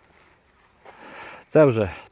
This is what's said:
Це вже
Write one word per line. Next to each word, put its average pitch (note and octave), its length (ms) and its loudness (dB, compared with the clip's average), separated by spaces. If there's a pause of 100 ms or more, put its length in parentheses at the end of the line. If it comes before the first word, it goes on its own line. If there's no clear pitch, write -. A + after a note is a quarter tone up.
(1500)
Це D#3 180 4
вже A2 300 0 (180)